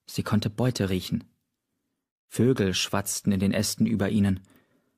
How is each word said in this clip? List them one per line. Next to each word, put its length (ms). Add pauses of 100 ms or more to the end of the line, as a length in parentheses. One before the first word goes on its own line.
Sie 160
konnte 300
Beute 400
riechen. 320 (1040)
Vögel 460
schwatzten 560
in 80
den 120
Ästen 360
über 220
ihnen. 320 (560)